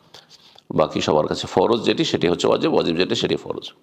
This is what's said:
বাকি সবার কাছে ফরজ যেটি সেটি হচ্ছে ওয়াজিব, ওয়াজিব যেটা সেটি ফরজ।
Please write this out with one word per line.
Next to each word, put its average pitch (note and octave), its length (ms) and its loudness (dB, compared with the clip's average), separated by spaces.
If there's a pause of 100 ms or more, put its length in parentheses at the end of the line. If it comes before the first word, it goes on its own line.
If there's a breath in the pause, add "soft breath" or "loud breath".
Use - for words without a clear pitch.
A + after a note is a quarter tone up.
(720 loud breath)
বাকি E2+ 300 0
সবার D#2+ 260 2
কাছে E2+ 200 -6
ফরজ G2+ 360 2
যেটি - 200 0
সেটি F#2+ 240 0
হচ্ছে F2 200 2
ওয়াজিব, A2 260 2
ওয়াজিব E2 240 0
যেটা F#2 180 0
সেটি G#2 200 -2
ফরজ। - 360 -8 (120)